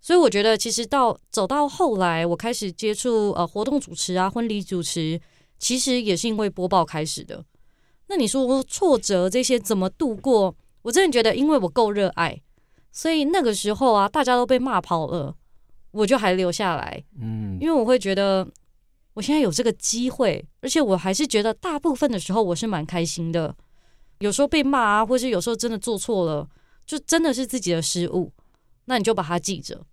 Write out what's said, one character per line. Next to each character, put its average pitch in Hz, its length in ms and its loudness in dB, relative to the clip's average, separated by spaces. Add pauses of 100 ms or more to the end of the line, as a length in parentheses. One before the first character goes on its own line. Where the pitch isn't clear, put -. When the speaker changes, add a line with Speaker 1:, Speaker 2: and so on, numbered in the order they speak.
Speaker 1:
所 349 160 2
以 - 20 8
我 302 100 6
觉 202 140 2
得 220 160 4
其 233 100 -4
实 226 160 -2
到， 247 320 2 (140)
走 190 160 -2
到 285 220 0
后 262 300 0
来， 170 280 2
我 170 80 0
开 220 180 -4
始 202 200 -6
接 214 200 -2
触， 214 380 0
呃， 170 160 -2
活 208 180 -4
动 277 140 0
主 170 160 -8
持 180 220 -4
啊、 185 120 2
婚 233 200 -4
礼 208 120 -2
主 180 220 -6
持， 165 380 -4 (400)
其 254 180 -2
实 247 240 0
也 202 140 2
是 226 100 -4
因 220 120 -2
为 208 120 0
播 185 160 -6
报 180 180 2
开 156 220 -6
始 - 160 -8
的。 - 220 -14 (640)
那 392 80 -4
你 247 100 2
说 269 380 2
挫 302 340 2
折 185 320 0
这 240 100 0
些 254 200 2
怎 214 180 -2
么 185 100 0
度 226 280 -4
过？ 202 400 2 (260)
我 233 80 -8
真 370 160 4
的 294 60 2
觉 233 100 4
得 220 140 4
因 277 120 2
为 302 100 4
我 185 100 0
够 220 240 2
热 202 160 0
爱， - 340 -4 (480)
所 - 180 -6
以 311 180 2
那 349 140 2
个 233 140 2
时 202 180 -2
候 247 220 4
啊， 202 140 4
大 302 160 0
家 254 100 4
都 247 100 2
被 254 140 2
骂 247 220 0
跑 165 260 -4
了， 139 280 -6 (580)
我 214 140 0
就 254 120 4
还 202 140 2
留 185 180 0
下 180 240 -2
来。 - 300 -8 (160)
Speaker 2:
嗯。 110 400 -6
Speaker 1:
因 294 60 -2
为 330 60 2
我 262 120 4
会 247 140 4
觉 196 160 -2
得 196 320 2 (680)
我 - 80 -10
现 285 120 0
在 311 60 4
有 226 100 4
这 196 120 -2
个 233 100 4
机 240 380 -4
会， 226 340 0 (160)
而 262 80 -8
且 320 120 2
我 202 160 2
还 180 160 -2
是 285 140 0
觉 214 160 0
得 220 100 0
大 311 260 -6
部 294 160 0
分 285 160 2
的 208 80 -2
时 175 140 -6
候 220 100 2
我 175 140 0
是 226 100 -4
蛮 175 180 -4
开 170 200 -2
心 165 260 -6
的。 165 240 -2 (640)
有 202 140 -2
时 226 100 -2
候 285 60 4
被 311 140 2
骂 269 180 2
啊， 214 260 2
或 254 100 2
是 254 120 -2
有 208 100 0
时 233 120 -2
候 226 40 0
真 226 160 -4
的 220 80 -4
做 208 200 -4
错 190 260 -2
了， 156 240 -4 (380)
就 311 140 -6
真 330 220 2
的 302 100 2
是 247 140 -4
自 254 140 -4
己 180 100 -4
的 165 120 0
失 175 260 -4
误， 180 240 -4 (540)
那 247 120 0
你 196 60 -2
就 220 100 2
把 185 80 -2
它 170 160 -2
记 175 220 -6
着。 - 180 -14 (140)